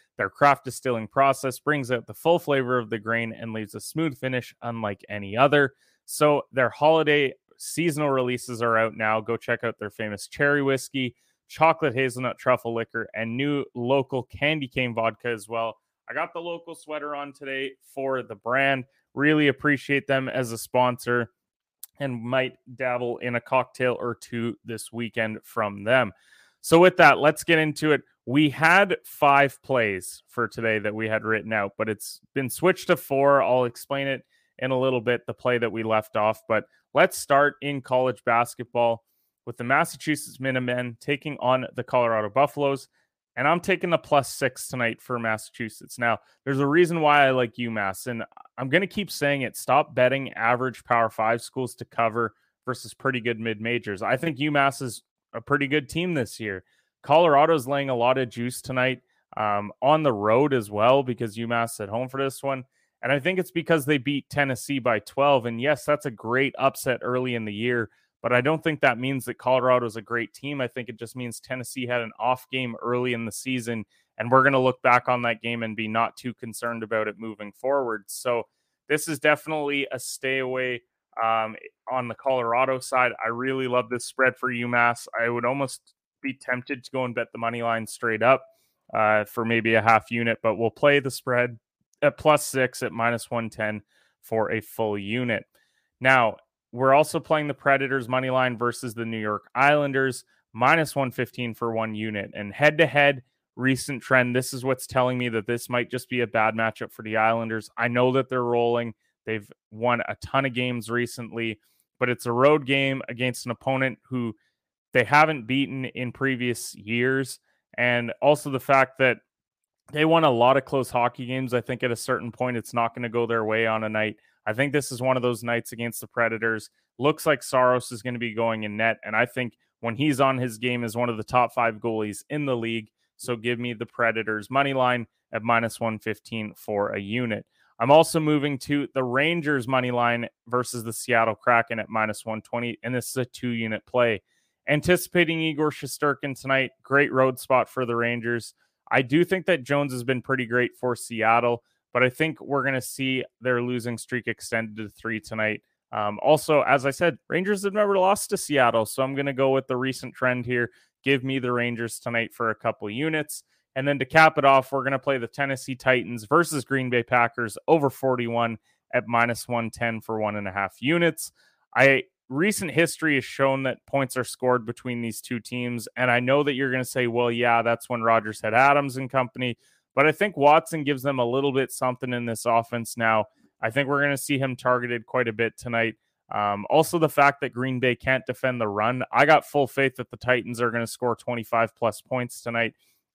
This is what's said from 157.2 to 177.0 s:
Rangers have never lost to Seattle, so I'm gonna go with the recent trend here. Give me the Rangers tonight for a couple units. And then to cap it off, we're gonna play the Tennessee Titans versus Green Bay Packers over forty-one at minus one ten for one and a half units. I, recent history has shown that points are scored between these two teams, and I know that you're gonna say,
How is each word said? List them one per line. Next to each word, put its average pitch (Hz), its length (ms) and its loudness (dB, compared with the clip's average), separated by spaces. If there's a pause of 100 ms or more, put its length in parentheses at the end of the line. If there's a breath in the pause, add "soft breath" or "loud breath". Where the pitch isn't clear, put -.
Rangers 190 360 -2
have 202 80 -2
never 202 260 2
lost 190 320 2
to 202 60 -2
Seattle, 120 500 2
so - 160 -4
I'm 135 120 -2
gonna 139 180 -2
go 135 180 2
with 135 160 2
the 131 100 -2
recent 127 380 -6
trend 123 320 -2
here. 120 240 0 (320 soft breath)
Give 131 220 2
me 135 160 -2
the 123 120 -2
Rangers 120 460 -2
tonight 117 340 -4
for 117 180 -2
a 107 40 -2
couple 107 340 -6
units. 151 540 -4 (320)
And 135 140 -2
then 143 100 0
to 131 60 -2
cap 160 340 6
it 139 60 4
off, 135 260 6
we're 135 140 -2
gonna 135 140 0
play 135 200 0
the 117 80 -6
Tennessee 135 480 -6
Titans 120 500 0
versus 151 400 2
Green 131 260 -2
Bay 120 120 2
Packers 117 640 0
over 147 240 4
forty-one 117 680 -2 (360)
at 117 140 -2
minus 117 400 0
one 117 220 -2
ten 113 300 -6
for 110 200 -6
one 104 160 -4
and 101 100 -6
a 95 60 -8
half 98 280 -4
units. 165 520 0 (420)
I, 135 300 6 (240)
recent 175 420 -2
history 156 460 0
has 123 80 -2
shown 135 380 0
that 131 240 -4
points 135 300 -2
are 127 80 -2
scored 123 400 -2
between 120 380 -8
these 113 180 -8
two 120 200 -6
teams, 120 560 -8
and 123 140 0
I 120 100 4
know 131 220 2
that 143 120 0
you're 131 160 -2
gonna 127 140 -2
say, 127 220 -2